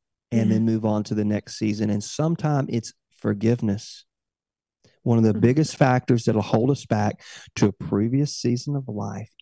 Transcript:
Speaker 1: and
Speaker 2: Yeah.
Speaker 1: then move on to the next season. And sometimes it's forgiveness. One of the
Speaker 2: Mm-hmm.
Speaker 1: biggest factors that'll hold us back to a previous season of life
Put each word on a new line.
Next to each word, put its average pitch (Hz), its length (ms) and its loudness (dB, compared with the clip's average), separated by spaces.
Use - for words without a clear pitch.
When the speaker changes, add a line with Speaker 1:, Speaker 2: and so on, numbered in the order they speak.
Speaker 1:
and 110 160 2
Speaker 2:
Yeah. 110 80 4
Speaker 1:
then 113 80 2
move 113 200 0
on 107 200 0
to 104 100 -4
the 107 100 0
next 104 320 -4
season. 107 340 -2
And 101 120 -2
sometimes 151 680 -2
it's 117 200 -4
forgiveness. 107 840 -2
One 117 160 4
of 113 60 6
the 110 60 6
Speaker 2:
Mm-hmm. 98 100 0
Speaker 1:
biggest 135 360 2
factors 127 480 2
that'll 107 180 2
hold 117 280 0
us - 160 -2
back 104 360 -2
to 107 120 4
a 98 40 0
previous 120 640 -2
season 123 400 -2
of 131 120 -8
life 104 420 -8